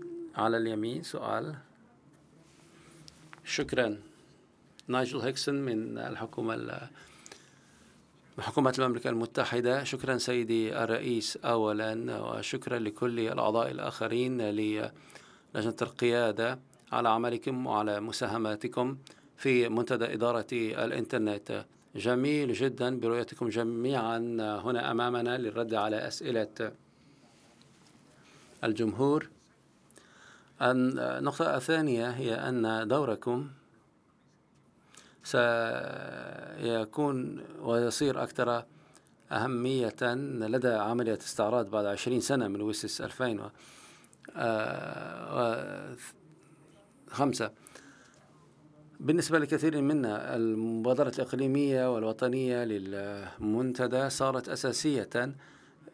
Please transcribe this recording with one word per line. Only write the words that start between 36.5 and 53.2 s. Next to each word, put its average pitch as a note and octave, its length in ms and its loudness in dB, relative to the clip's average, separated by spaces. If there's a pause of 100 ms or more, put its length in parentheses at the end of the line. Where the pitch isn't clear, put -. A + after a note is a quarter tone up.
ويصير A#2+ 640 2
أكثر A#2+ 420 0 (680)
أهمية B2 640 0 (280)
لدى B2 440 0
عملية A2 500 2
استعراض A2 520 0
بعد G#2 160 2
عشرين A#2 340 0
سنة B2 280 2
من G2+ 120 -4
ويسس G#2+ 400 -4
ألفين A#2 400 -4 (3750)
وخمسة. A#2+ 380 0 (1500)
بالنسبة D#3+ 380 4
لكثير D3 440 2
منا، C3 540 0
المبادرة A2+ 720 2
الإقليمية C3 840 2
والوطنية A#2+ 720 0
للمنتدى G#2+ 1500 0